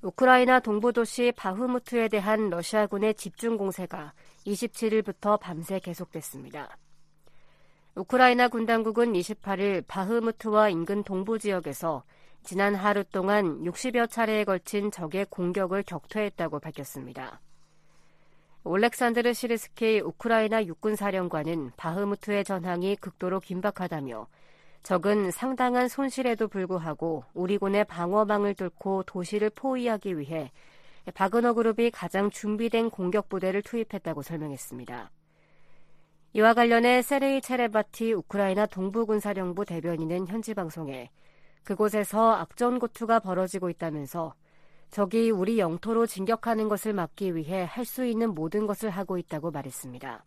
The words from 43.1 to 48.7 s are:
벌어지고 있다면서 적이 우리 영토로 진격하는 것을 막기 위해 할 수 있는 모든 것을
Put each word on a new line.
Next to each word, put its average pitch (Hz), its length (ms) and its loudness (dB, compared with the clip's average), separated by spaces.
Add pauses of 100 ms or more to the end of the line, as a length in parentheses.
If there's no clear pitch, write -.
벌어지고 185 500 -2
있다면서 160 640 -6 (580)
적이 214 380 2
우리 214 300 2
영토로 214 480 2
진격하는 220 600 -2
것을 208 240 -2
막기 180 420 -2
위해 170 340 -2
할 247 160 -6
수 254 200 -4
있는 226 280 0
모든 165 320 -2
것을 208 240 -2